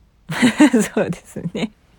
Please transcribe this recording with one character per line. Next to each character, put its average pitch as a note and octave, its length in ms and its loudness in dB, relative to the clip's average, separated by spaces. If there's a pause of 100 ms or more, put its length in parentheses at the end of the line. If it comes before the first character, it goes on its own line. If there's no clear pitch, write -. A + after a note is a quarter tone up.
(280)
<laughs> A#3+ 540 2
そ G3 220 -2
う G3 60 -2
で E3+ 100 -8
す - 240 -14 (100)
ね。 G#3+ 180 -6 (280)